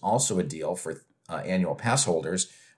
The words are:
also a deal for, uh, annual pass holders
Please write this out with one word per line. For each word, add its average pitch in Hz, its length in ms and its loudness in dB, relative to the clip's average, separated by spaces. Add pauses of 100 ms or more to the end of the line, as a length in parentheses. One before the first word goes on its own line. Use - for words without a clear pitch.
also 104 360 2
a 90 40 2
deal 78 320 -4
for, 80 280 -8 (260)
uh, 80 80 -6
annual 90 380 0
pass 120 300 2
holders 85 440 0 (300)